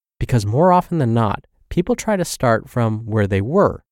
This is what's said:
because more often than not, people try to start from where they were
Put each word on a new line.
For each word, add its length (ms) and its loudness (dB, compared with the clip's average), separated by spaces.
because 260 0
more 280 2
often 260 0
than 160 2
not, 320 0
people 240 0
try 220 -4
to 80 -2
start 440 -2
from 380 -2
where 200 0
they 140 0
were 520 0